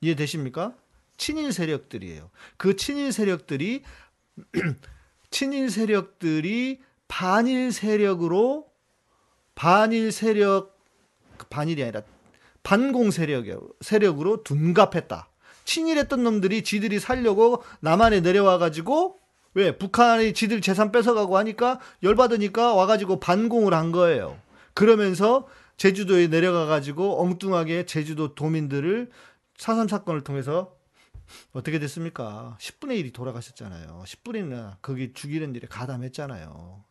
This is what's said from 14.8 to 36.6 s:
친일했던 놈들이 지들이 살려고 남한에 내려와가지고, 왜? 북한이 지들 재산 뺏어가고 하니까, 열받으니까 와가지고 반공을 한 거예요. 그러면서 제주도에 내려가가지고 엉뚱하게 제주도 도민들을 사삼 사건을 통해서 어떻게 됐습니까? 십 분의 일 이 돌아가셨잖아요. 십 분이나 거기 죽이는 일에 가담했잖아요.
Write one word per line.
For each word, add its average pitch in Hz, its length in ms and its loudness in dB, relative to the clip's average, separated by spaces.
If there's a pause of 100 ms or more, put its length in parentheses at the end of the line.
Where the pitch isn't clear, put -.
친일했던 294 580 0
놈들이 214 400 0
지들이 202 380 -2
살려고 233 640 2 (180)
남한에 196 400 4
내려와가지고, 185 1000 2 (360)
왜? 185 240 2
북한이 226 560 4
지들 220 260 0
재산 196 320 0
뺏어가고 214 460 2
하니까, 233 420 0 (220)
열받으니까 220 720 4
와가지고 190 460 4
반공을 214 520 2
한 165 180 2
거예요. 151 480 2 (360)
그러면서 214 720 4 (300)
제주도에 190 500 4
내려가가지고 160 920 0
엉뚱하게 175 640 -2
제주도 156 480 -6
도민들을 160 760 -2 (460)
사삼 226 320 -2
사건을 170 340 -6
통해서 143 540 -6 (760)
어떻게 151 260 -6
됐습니까? 123 800 -10
십 - 200 -16
분의 262 200 -6
일 147 60 -6
이 117 60 -14
돌아가셨잖아요. 92 920 -14
십 - 160 -20
분이나 131 600 -10
거기 127 300 -8
죽이는 147 420 -8
일에 117 140 -14
가담했잖아요. 104 1200 -12